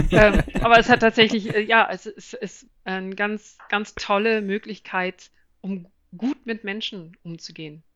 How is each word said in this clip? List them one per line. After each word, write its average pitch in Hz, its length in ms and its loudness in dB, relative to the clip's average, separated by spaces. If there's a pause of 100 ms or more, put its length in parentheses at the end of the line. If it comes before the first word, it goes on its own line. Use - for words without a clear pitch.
(120)
Ähm, 208 320 6 (180)
aber 233 180 8
es 226 100 0
hat 240 120 6
tatsächlich, 226 520 2
äh, 214 80 0
ja, 220 300 2
es 185 140 -12
ist, - 280 -18
ist - 340 -14 (160)
eine 190 320 -8
ganz, 208 420 -6 (120)
ganz 208 260 -4
tolle 214 460 -2
Möglichkeit, 196 880 -8 (300)
um 185 260 -10 (280)
gut 240 300 -6
mit 226 180 -8
Menschen 196 600 -12
umzugehen. 160 600 -16 (120)